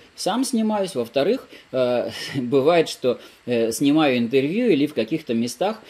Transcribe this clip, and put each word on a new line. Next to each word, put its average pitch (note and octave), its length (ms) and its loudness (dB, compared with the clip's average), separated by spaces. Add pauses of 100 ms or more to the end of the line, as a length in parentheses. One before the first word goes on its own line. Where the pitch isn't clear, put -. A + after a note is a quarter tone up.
(160)
сам A3+ 280 -2
снимаюсь, G#3+ 520 -2
во-вторых, D#3 520 -2 (240)
э, B2 380 0 (140)
<laughs> - 120 -8
бывает, C#3 540 2
что, - 300 -2 (260)
э, A#2 260 0
снимаю C#3+ 460 2
интервью C#3 520 0
или D3 180 2
в C#3+ 60 -10
каких-то B2 420 -4
местах F3 440 -2 (100)